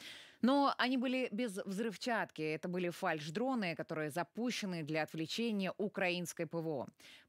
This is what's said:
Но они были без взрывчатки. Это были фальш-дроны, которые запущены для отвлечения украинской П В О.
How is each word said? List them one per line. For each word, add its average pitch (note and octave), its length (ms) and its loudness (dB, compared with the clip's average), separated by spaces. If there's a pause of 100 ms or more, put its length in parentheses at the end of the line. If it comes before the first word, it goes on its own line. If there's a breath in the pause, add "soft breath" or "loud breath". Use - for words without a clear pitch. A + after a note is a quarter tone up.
(420 loud breath)
Но C4+ 360 6
они B3+ 180 4
были B3+ 340 2
без G#3 340 -2
взрывчатки. G3+ 760 -2
Это D#3 260 -2
были F3+ 220 0
фальш-дроны, E3+ 840 0
которые D#3 340 -4
запущены F3+ 720 -2
для D3+ 220 0
отвлечения F#3+ 720 0
украинской F3+ 680 0
П E3+ 120 -4
В D#3+ 100 -2
О. C3 180 -2 (420 loud breath)